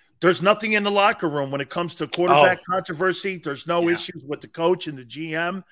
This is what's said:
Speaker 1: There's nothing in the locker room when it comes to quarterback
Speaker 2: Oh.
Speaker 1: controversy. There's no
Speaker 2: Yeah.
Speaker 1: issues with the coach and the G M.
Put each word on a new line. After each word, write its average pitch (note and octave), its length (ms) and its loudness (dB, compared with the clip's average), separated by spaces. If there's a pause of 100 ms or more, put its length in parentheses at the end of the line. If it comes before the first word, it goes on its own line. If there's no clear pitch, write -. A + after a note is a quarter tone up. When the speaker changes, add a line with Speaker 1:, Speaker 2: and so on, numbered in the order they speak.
(200)
Speaker 1:
There's E3+ 220 2
nothing G#3 300 2
in G#3 100 2
the G3+ 80 -2
locker G3+ 380 2
room C#3+ 220 -4
when C#3 100 -4
it C3+ 80 -8
comes E3+ 280 -6
to D3+ 120 -6
quarterback F3 520 6
Speaker 2:
Oh. F3+ 120 -10
Speaker 1:
controversy. F#3 640 -2
There's D3 300 -8
no E3+ 160 0
Speaker 2:
Yeah. E3+ 120 2
Speaker 1:
issues E3+ 320 -8
with C#3+ 140 -8
the - 80 -18
coach F3+ 400 0
and C#3+ 100 -10
the B2+ 60 -18
G D#3 300 -10
M. F3 380 -6